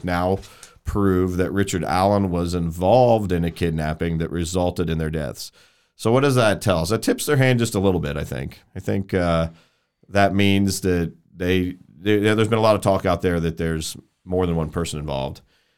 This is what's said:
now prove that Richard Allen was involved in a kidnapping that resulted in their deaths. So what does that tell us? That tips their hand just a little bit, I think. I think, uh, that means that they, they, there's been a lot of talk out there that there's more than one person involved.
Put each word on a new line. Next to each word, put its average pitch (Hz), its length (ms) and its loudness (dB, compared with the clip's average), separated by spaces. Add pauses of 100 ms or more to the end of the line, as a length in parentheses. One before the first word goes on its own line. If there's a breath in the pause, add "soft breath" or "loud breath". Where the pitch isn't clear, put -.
now 90 340 0 (440 loud breath)
prove 92 540 0
that 90 140 -2
Richard 95 320 -2
Allen 98 480 2
was 87 220 -2
involved 92 800 2
in 85 120 0
a 85 80 -2
kidnapping 80 680 -4
that 80 120 -6
resulted 87 580 -2
in 82 80 -2
their 78 140 -2
deaths. 73 400 -8 (440 soft breath)
So - 160 -2
what 127 100 4
does 139 140 2
that 104 260 2
tell 90 180 2
us? 82 100 -2
That 113 140 -2
tips - 220 -2
their 147 120 0
hand 131 220 4
just 113 160 0
a 101 40 0
little 95 200 2
bit, 73 180 -4
I 71 60 -6
think. - 380 -8 (140)
I 95 40 -12
think, 98 340 -4
uh, 85 360 0 (600 soft breath)
that 98 240 2
means 98 480 2
that 87 320 0 (220)
they, 90 420 0 (220)
they, 104 200 2
there's 107 280 2
been 113 120 0
a 110 40 2
lot 107 120 6
of 101 60 -2
talk 95 240 2
out 87 160 0
there 87 180 0
that 82 180 -2
there's 82 380 -4 (300)
more 90 200 -2
than 85 100 0
one 78 140 -2
person 82 300 -6
involved. 69 420 -6 (360)